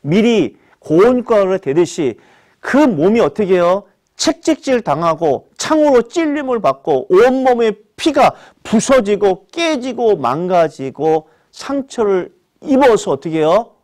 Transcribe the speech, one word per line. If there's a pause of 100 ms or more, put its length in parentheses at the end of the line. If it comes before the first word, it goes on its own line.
미리 (220)
고온가루가
되듯이 (420)
그
몸이
어떻게
해요? (320)
채찍질
당하고
창으로
찔림을
받고
온몸의 (200)
피가 (300)
부서지고
깨지고
망가지고 (220)
상처를 (280)
입어서
어떻게
해요? (120)